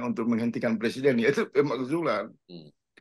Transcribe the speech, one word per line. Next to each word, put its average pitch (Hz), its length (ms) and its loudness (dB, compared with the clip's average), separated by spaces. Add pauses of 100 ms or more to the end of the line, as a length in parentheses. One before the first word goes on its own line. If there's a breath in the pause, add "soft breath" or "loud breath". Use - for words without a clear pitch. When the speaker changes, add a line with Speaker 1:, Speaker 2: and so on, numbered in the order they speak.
Speaker 1:
untuk 117 260 -2
menghentikan 117 480 0
presiden, 123 400 2
yaitu 139 320 2
pemakzulan. 131 800 0 (160)
Speaker 2:
Hmm. 82 240 -18 (300)